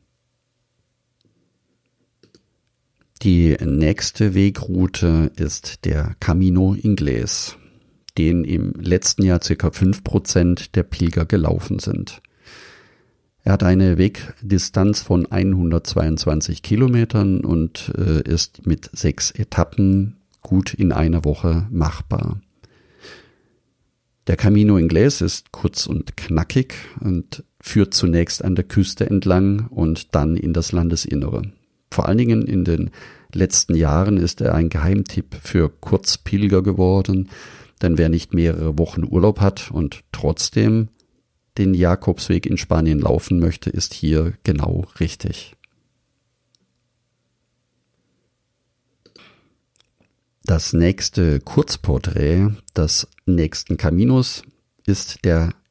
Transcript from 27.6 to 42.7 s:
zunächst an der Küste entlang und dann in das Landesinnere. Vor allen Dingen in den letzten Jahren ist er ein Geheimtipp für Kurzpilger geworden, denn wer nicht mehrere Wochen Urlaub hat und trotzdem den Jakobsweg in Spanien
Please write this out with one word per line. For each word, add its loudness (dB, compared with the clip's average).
zunächst 0
an 0
der 0
Küste -2
entlang 2
und -2
dann 2
in -2
das -2
Landesinnere. -2
Vor -2
allen 2
Dingen 2
in -2
den -2
letzten 0
Jahren 2
ist -2
er 0
ein 2
Geheimtipp -2
für 0
Kurzpilger 0
geworden, 0
denn 2
wer 4
nicht -2
mehrere 0
Wochen -2
Urlaub 2
hat -2
und -4
trotzdem 0
den 2
Jakobsweg 0
in -2
Spanien 2